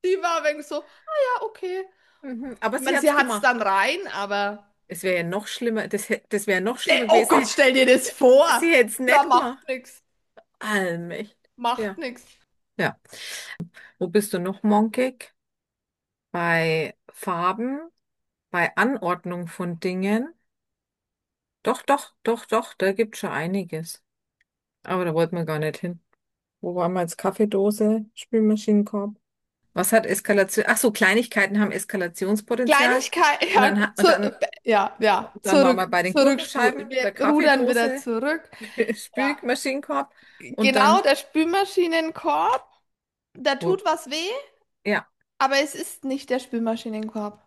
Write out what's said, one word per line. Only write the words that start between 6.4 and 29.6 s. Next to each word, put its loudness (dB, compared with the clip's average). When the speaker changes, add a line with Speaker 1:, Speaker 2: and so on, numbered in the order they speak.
Speaker 2:
wär 2
noch -2
Speaker 1:
Stell-, 2
Speaker 2:
schlimmer -
Speaker 1:
oh 6
Speaker 2:
gewesen. -6
Speaker 1:
Gott, 4
stell 4
dir 6
das 4
vor. 6
Speaker 2:
Sie 2
hätt's 4
nicht 4
Speaker 1:
Ja, 4
macht 2
Speaker 2:
gemacht. -16
Speaker 1:
nix. -10
Speaker 2:
Allmächtig. -6
Speaker 1:
Macht -4
Speaker 2:
Ja. -
Speaker 1:
nix. -10
Speaker 2:
Ja. -2
Wo -2
bist 0
du -2
noch -6
monkig? 0
Bei 0
Farben, -4
bei -2
Anordnung -4
von -8
Dingen. -2
Doch, -2
doch, -2
doch, -2
doch, -2
da 0
gibt's -4
schon -6
einiges. -6
Aber -4
da -2
wollten 0
wir -4
gar -4
nicht -4
hin. -8
Wo -6
waren -2
wir -2
jetzt? -6
Kaffeedose, 0
Spülmaschinenkorb. 0